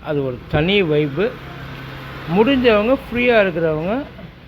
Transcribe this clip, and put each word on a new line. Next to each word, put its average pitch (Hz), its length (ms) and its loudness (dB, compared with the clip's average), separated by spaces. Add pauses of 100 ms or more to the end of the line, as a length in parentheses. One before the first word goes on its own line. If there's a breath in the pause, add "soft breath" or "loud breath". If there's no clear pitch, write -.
அது 147 220 -2
ஒரு 123 120 -4 (140)
தனி 175 300 2
வைப்பு. 151 480 0 (1040)
முடிஞ்சவங்க, 233 580 4
ஃப்ரீயா 240 480 2
இருக்கிறவங்க 170 600 0 (460)